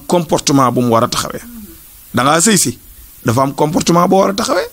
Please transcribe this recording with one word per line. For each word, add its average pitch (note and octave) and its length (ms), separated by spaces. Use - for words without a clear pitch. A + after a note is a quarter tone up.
comportement D#3 680
bu B2+ 80
mu B2 120
war A2+ 120
a B2 40
taxawee. - 320
Da A#2+ 80
ngaa D3+ 180
sëy G#3+ 180
si, - 200
dafa B2 180
am C#3 120
comportement E3+ 540
boo F#3+ 120
war G3 100
a G3 40
taxawee. C4+ 380